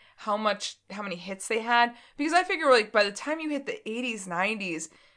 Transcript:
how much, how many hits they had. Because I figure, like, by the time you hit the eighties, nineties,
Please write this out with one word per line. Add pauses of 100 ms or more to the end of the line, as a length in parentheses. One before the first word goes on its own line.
(140)
how
much, (140)
how
many
hits
they
had. (240)
Because
I
figure,
like,
by
the
time
you
hit
the
eighties,
nineties, (280)